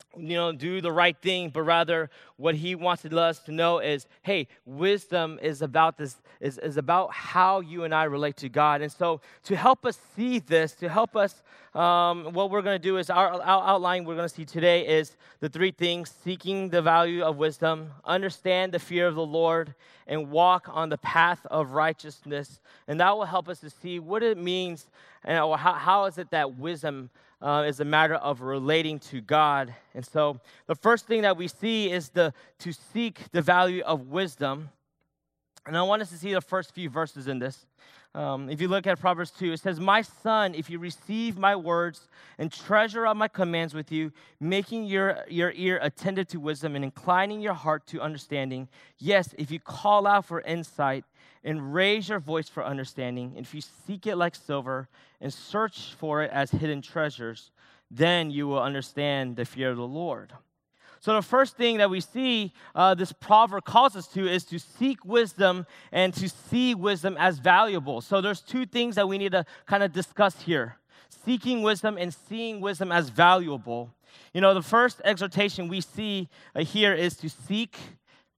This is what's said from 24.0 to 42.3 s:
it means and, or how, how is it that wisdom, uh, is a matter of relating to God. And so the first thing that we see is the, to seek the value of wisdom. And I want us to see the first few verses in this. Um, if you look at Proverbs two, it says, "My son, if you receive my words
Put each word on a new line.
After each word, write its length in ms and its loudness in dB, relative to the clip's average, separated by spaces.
it 160 0
means 500 -6
and, 160 0
or 200 2
how, 160 2
how 320 2
is 100 -6
it 140 -10
that 260 0
wisdom, 540 -8
uh, 240 2
is 140 -4
a 40 0
matter 300 4
of 260 -4
relating 600 -2
to 200 -12
God. 540 2
And 120 -12
so 340 0
the 100 -2
first 300 2
thing 160 0
that 140 4
we 120 -6
see 420 -2
is 180 -4
the, 240 2
to 120 -8
seek 480 -6
the 100 0
value 400 4
of 260 -2
wisdom. 600 -4
And 100 -6
I 60 2
want 180 2
us 80 -8
to 80 -16
see 160 -6
the 80 0
first 320 -6
few 160 -10
verses 400 -6
in 100 -4
this. 280 -8
Um, 340 -6
if 140 -6
you 60 0
look 180 0
at 120 0
Proverbs 320 0
two, 220 -4
it 80 -8
says, 180 -4
"My 220 4
son, 540 -2
if 160 -10
you 80 -10
receive 580 -6
my 180 4
words 540 -2